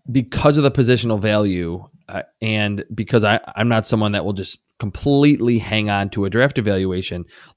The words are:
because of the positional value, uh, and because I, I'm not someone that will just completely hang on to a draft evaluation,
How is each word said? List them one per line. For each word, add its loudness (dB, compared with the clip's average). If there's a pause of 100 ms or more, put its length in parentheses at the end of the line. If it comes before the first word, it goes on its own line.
(120)
because 2
of 4
the 4
positional 2
value, -2 (200)
uh, -8 (200)
and -2 (100)
because 0
I, 2 (160)
I'm 0
not 0
someone 0
that -4
will -4
just -8 (180)
completely 2
hang -2
on -2
to -2
a -2
draft 0
evaluation, -2 (320)